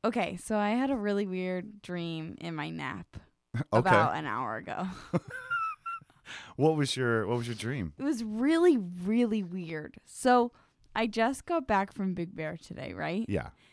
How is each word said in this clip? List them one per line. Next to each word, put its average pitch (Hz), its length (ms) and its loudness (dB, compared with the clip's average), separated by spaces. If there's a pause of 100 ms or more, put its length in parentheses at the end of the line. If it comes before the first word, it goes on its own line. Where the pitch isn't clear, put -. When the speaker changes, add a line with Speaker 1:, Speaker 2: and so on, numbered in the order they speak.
Speaker 1:
Okay, 220 320 0
so 214 200 -2
I 208 140 2
had 262 200 2
a 269 60 2
really 202 280 0
weird 185 560 -4
dream 165 600 -6
in 165 140 -6
my 151 140 -4
nap 139 380 -6 (280)
Speaker 2:
<laughs> - 200 -16
Okay. 113 240 2 (100)
Speaker 1:
about 185 260 6
an 151 100 -4
hour 113 320 -2
ago. - 300 -6 (260)
<laughs> 175 60 2 (1400)
Speaker 2:
What 156 220 4
was 139 180 0
your, 117 320 2
what 120 100 0
was 120 100 -4
your 117 80 -6
dream? 104 440 -4
Speaker 1:
It 254 40 -6
was 262 200 -2
really, 277 540 4
really 208 680 2
weird. 170 640 -8
So 247 460 4 (440)
I 226 100 2
just 226 400 0
got 320 220 0
back 196 240 2
from 190 220 -2
Big 175 220 -4
Bear 160 220 -6
today, - 360 -10
right? 170 340 -2
Speaker 2:
Yeah. 82 220 0 (240)